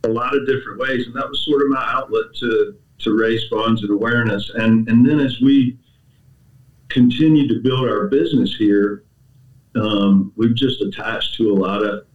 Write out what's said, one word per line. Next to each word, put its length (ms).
a 40
lot 280
of 100
different 340
ways. 260
And 80
that 140
was 160
sort 180
of 60
my 240
outlet 480
to, 340
to 160
raise 320
funds 340
and 100
awareness. 600
And, 340
and 200
then 120
as 200
we 380
continued 600
to 120
build 280
our 200
business 480
here, 480
um, 600
we've 180
just 280
attached 540
to 160
a 20
lot 300
of 200